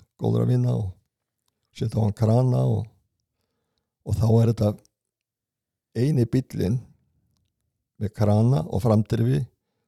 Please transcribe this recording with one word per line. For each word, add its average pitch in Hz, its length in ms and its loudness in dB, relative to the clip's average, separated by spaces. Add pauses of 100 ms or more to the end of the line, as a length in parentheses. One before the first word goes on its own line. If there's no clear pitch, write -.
(180)
góðra 117 300 -2
vina 123 260 0
og 107 160 -4 (840)
setja 110 260 -4
á - 20 2
hann 104 140 -2
krana 123 480 2
og, 110 180 -2 (1200)
og - 120 -2
þá 110 120 0
er 113 220 4
þetta 104 200 0 (1200)
eini 123 300 2
bíllinn 113 540 -2 (1200)
með 104 140 -6
krana 110 520 2
og - 180 -4
framdrifi 117 600 0 (440)